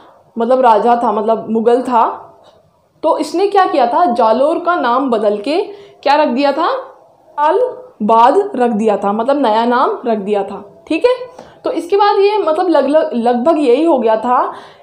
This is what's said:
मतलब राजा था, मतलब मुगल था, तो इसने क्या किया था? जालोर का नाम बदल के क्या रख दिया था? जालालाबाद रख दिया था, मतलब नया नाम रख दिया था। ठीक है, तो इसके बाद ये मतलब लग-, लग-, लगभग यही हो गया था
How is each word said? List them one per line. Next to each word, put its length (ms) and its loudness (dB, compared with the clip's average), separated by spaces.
मतलब 220 0
राजा 420 4
था, 100 0
मतलब 380 -2
मुगल 320 2
था, 220 0
तो 160 0
इसने 280 -2
क्या 200 2
किया 200 0
था? 260 0
जालोर 460 0
का 160 -2
नाम 360 -2
बदल 280 0
के 240 -2
क्या 120 2
रख 140 2
दिया 240 0
था? 200 -2
जालालाबाद 520 4
रख 160 0
दिया 260 0
था, 160 -2
मतलब 300 -2
नया 220 0
नाम 420 0
रख 120 -2
दिया 240 -2
था। 460 -14
ठीक 160 0
है, 220 0
तो 60 -4
इसके 260 -4
बाद 220 2
ये 200 2
मतलब 300 0
लग-, 200 2
लग-, 260 0
लगभग 440 0
यही 260 2
हो 140 2
गया 180 0
था 360 -2